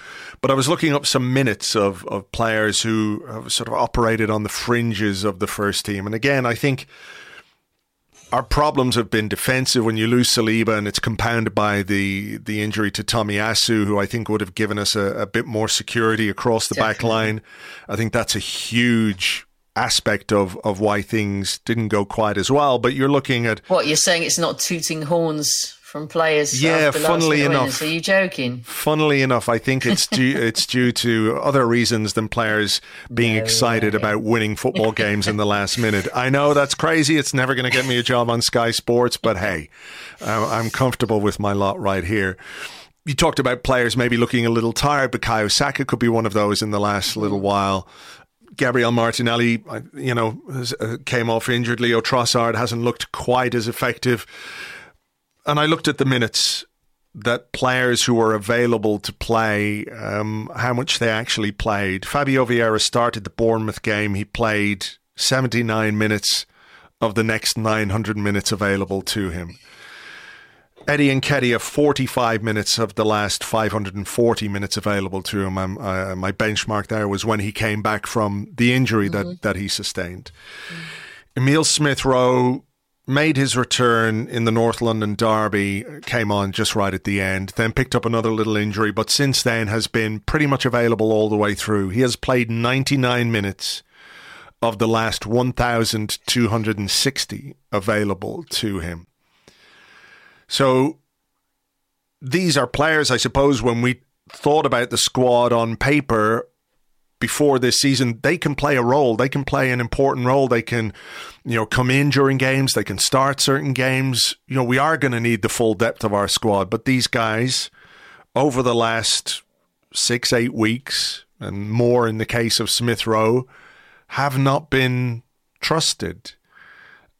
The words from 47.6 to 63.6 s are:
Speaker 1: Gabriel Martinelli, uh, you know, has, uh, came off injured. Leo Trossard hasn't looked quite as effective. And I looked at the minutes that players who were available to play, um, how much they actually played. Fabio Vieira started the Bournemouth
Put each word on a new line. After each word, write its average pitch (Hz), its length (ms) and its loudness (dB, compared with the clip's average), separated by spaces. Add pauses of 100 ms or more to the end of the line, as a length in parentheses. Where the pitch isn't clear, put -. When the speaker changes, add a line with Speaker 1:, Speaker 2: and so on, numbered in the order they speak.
Speaker 1:
Gabriel 123 340 2
Martinelli, 117 800 2
uh, 113 100 -10 (140)
you 139 200 -4
know, 113 280 0 (100)
has, 123 300 -6
uh, 113 240 -4
came 117 240 0
off 113 180 0
injured. 120 320 -2
Leo 117 220 2
Trossard 120 540 0
hasn't 117 260 -2
looked - 320 -4
quite 123 420 0
as 113 140 -2
effective. 120 560 -2 (1200)
And 147 120 2
I 151 80 2
looked 160 200 0
at 147 120 0
the 139 60 2
minutes - 600 0 (480)
that 120 380 -4
players 127 540 0
who 120 100 4
were 110 180 4
available 110 640 0
to - 160 -10
play, 104 720 0
um, 107 720 -6
how 123 180 -2
much 123 240 -2
they 120 100 0
actually 110 440 -2
played. 101 520 -2
Fabio 135 440 0
Vieira 113 340 2
started 120 440 0
the - 40 -10
Bournemouth 113 540 0